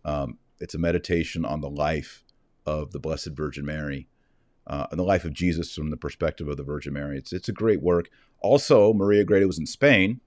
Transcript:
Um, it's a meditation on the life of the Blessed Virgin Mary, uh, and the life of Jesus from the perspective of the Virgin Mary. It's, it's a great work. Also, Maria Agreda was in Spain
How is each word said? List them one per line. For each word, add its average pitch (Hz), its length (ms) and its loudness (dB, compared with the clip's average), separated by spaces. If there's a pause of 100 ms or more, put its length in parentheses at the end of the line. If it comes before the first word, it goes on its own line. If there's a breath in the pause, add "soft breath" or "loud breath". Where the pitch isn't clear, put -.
Um, 71 360 -6 (200)
it's - 140 -12
a 78 60 -6
meditation 85 640 0
on 73 160 -6
the 71 80 -8
life 73 540 -4 (420)
of 76 260 -4
the 69 80 -12
Blessed 78 340 -6
Virgin 71 320 -6
Mary, 71 420 -8 (580)
uh, 71 240 -6
and 82 100 -6
the 90 40 -2
life 92 220 0
of 76 80 -6
Jesus 85 420 -2
from 76 160 -6
the 73 60 -8
perspective 76 500 -6
of 71 100 -6
the 71 60 -10
Virgin 71 300 -8
Mary. 71 260 -8
It's, - 120 -14
it's 92 180 -8
a 101 40 -6
great 101 300 2
work. 87 260 2 (300 soft breath)
Also, 113 540 6
Maria 104 280 4
Agreda 98 240 4
was 87 140 0
in 78 80 -6
Spain 120 600 4